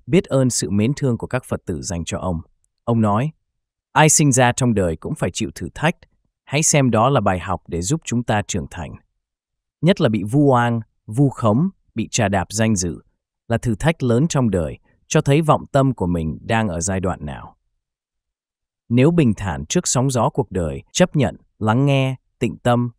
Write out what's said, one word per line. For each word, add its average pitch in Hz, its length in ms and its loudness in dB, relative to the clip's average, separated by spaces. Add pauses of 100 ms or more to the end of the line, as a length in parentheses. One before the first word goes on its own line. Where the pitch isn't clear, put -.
biết 165 180 2
ơn 131 240 2
sự - 200 -4
mến 104 280 0
thương 123 200 0
của - 100 -10
các 127 180 -4
Phật - 200 -6
tử 82 160 -6
dành 85 240 -6
cho - 140 -8
ông. 82 220 -4 (420)
Ông 117 180 0
nói, 110 300 0 (600)
"Ai 156 180 4
sinh 147 220 4
ra 123 200 4
trong 123 220 0
đời 90 220 0
cũng - 200 -10
phải 92 180 -4
chịu - 220 -6
thử 80 200 -12
thách, 165 200 -2 (480)
hãy 151 200 -2
xem 135 280 2
đó 113 180 4
là 139 120 2
bài 95 180 0
học 87 280 -6
để 85 140 -6
giúp 143 240 -2
chúng 117 180 -2
ta 104 240 0
trưởng 78 240 -6
thành. 73 240 -12 (840)
Nhất 180 200 2
là 135 80 2
bị 107 140 -2
vu 135 280 2
oan, 120 280 2 (260)
vu 127 240 2
khống, 120 400 0 (260)
bị 107 160 -6
trà 107 160 0
đạp 95 220 -2
danh 110 260 0
dự, 87 260 -6 (460)
là 117 100 0
thử 113 180 -2
thách 160 280 -2
lớn 123 240 2
trong 127 220 0
đời, 87 300 -4 (280)
cho 156 140 2
thấy 143 200 2
vọng 151 300 2
tâm 135 220 2
của 92 140 -4
mình 82 340 -2
đang 113 260 0
ở 85 140 -6
giai 95 180 -2
đoạn 87 260 -4
nào. - 300 -14 (1300)
Nếu 127 220 4
bình 143 220 4
thản 76 320 -6
trước - 220 -2
sóng 131 240 0
gió 127 180 0
cuộc - 220 -4
đời, 82 400 -4
chấp - 240 0
nhận, 123 220 0 (220)
lắng 113 260 0
nghe, 135 300 0 (240)
tịnh - 180 -4
tâm, 120 420 0